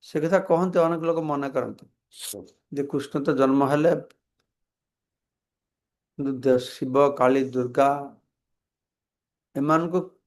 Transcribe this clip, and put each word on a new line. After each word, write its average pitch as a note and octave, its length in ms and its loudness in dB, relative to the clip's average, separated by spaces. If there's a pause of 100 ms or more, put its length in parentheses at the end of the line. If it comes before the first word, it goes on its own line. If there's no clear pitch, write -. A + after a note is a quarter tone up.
ସେ - 140 -6
କଥା E3 200 2
କହନ୍ତି, F3 400 0
ଅନେକ E3 240 2
ଲୋକ E3 200 -2
ମନେ C#3+ 260 -4
କରନ୍ତି A#2 360 -6 (840)
ଯେ C#3+ 140 -4
କୃଷ୍ଣ C#3+ 360 -6
ତ C#3+ 140 0
ଜନ୍ମ C3+ 340 2
ହେଲେ, D3+ 240 2 (2250)
କିନ୍ତୁ C#3 200 -4
ଦେ-, B2+ 220 4
ଶିବ, C3 520 0
କାଳୀ, C3+ 360 4
ଦୁର୍ଗା B2 400 0 (1700)
ଏମାନଙ୍କୁ D#3+ 440 0 (280)